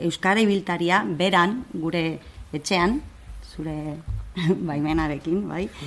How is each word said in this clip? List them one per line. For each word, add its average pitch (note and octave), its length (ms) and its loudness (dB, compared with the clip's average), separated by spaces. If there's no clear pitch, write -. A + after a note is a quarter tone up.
euskara F#3 400 2
ibiltaria F#3 640 2
beran, F#3+ 540 4
gure D#3+ 460 -2
etxean, F3+ 480 2
zure D#3 340 -8
<laughs> F3 440 0
baimenarekin, D#3 800 0
bai, F3+ 180 -4